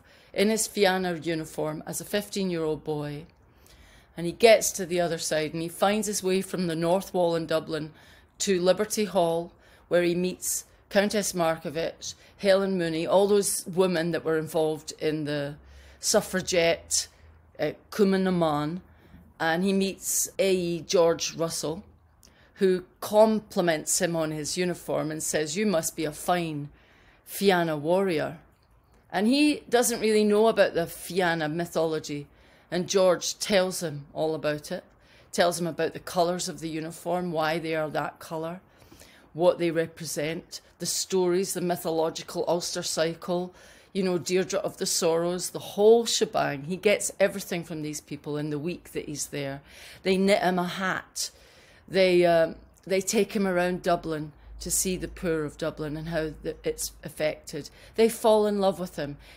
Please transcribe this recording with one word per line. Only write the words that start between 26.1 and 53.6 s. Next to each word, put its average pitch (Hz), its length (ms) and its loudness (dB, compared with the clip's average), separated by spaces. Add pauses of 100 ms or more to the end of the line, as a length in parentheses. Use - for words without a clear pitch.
fine 156 580 -2 (560)
Fianna 175 520 2
warrior." 160 600 0 (760)
And 196 140 2
he 294 420 2
doesn't 233 320 2
really 214 220 4
know 208 240 4
about 214 260 4
the 170 140 0
Fianna 170 600 -2
mythology, 156 800 -4 (420)
and 170 200 -4
George 185 500 4
tells 185 440 0
him 143 300 -6
all 156 220 0
about 151 360 -4
it, 180 120 -8 (480)
tells 175 280 2
him 175 80 -2
about 160 260 -2
the 156 60 -12
colours 175 500 -2
of 147 100 -12
the 160 100 -8
uniform, 170 600 -6
why 160 280 0
they 160 160 -4
are 156 140 -2
that 151 300 -4
colour, 165 420 -10 (720)
what 175 260 4
they 170 100 2
represent, 165 920 -4 (180)
the - 60 -8
stories, 185 680 0
the 175 80 -4
mythological 165 840 -2
Ulster 170 360 -2
cycle, 175 680 -2 (380)
you 190 100 -2
know, 180 160 2
Deirdre 185 420 0
of - 180 -6
the 190 80 -6
Sorrows, 170 640 0
the 160 100 -8
whole 220 460 6
shebang. 143 580 0
He 175 140 -4
gets - 420 2
everything 196 460 0
from 156 160 -8
these 151 180 -6
people 147 380 -8
in 151 120 -4
the 147 100 -4
week - 340 -8
that - 120 -6
he's 143 220 -8
there. 139 340 -8 (420)
They 190 140 2
knit 196 240 4
him 180 160 2
a 175 80 0
hat. 175 640 -6 (560)
They, 180 380 4
uh, 165 280 4 (340)
they 190 140 0
take 202 320 0
him 202 120 0
around 180 380 0